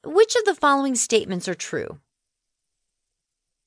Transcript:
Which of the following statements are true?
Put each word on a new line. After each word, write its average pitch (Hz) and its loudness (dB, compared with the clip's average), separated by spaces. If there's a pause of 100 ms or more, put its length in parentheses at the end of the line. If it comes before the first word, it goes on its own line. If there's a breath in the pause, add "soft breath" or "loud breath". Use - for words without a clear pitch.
Which 403 2
of 466 2
the 392 0
following 277 0
statements 190 -2
are 180 -4
true? - -8 (1700)